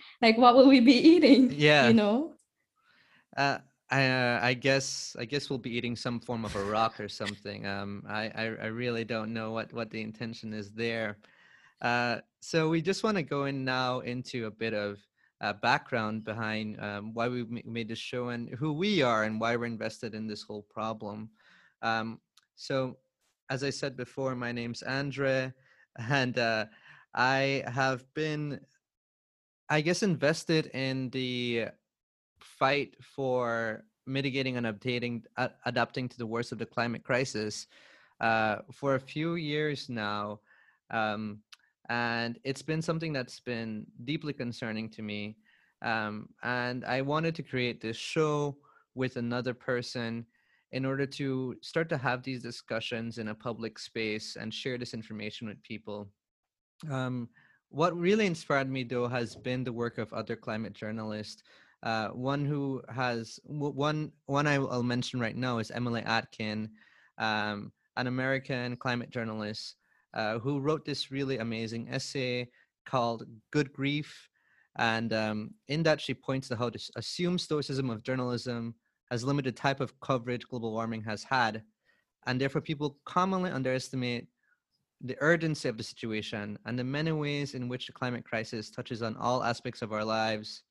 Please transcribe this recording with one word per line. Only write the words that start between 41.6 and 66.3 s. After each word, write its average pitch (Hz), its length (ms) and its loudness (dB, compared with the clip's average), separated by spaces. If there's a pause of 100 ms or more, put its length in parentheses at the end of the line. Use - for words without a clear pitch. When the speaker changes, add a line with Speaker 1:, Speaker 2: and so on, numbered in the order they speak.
Speaker 2:
and 117 560 -2
it's 135 180 -4
been 160 180 -2
something 160 320 -2
that's 131 280 -6
been 113 460 -6 (180)
deeply 147 280 -4
concerning 113 580 -6
to 110 120 -14
me. 104 340 -8 (460)
Um, 107 460 -4 (140)
and 123 420 -2
I 131 180 0
wanted 156 320 0
to 151 80 -8
create 123 380 -2
this 113 160 -4
show 147 600 0 (380)
with 127 220 -2
another 120 360 -2
person 117 720 -4 (460)
in 131 160 -4
order 139 180 0
to 131 560 -4
start 165 300 -2
to 156 80 -2
have 127 240 -2
these 127 200 -6
discussions 113 760 -6
in 110 100 -6
a 107 60 -6
public 113 440 -8
space 110 580 -6
and 110 180 -8
share 123 240 -4
this 120 160 -10
information 110 520 -10
with 104 160 -12
people. 104 460 -10 (800)
Um, 127 380 -4 (400)
what 165 280 0
really 202 300 2
inspired 139 440 0
me, 131 140 -2
though, 120 240 -2
has 120 280 -4
been 127 280 -4
the 123 80 -4
work 117 260 -4
of 110 140 -6
other 110 240 -6
climate 110 360 -6
journalists. 107 720 -8 (400)
Uh, 110 260 0
one 139 360 -2
who 139 440 -2
has, 117 580 -4
w-, 147 260 -4
one, 151 400 0 (140)
one 143 200 2
I, 147 80 4
I'll 127 280 0
mention 123 380 -2
right 113 160 -2
now 123 220 -2
is 110 120 -4
Emily 117 320 -2
Atkin, 107 680 -2 (480)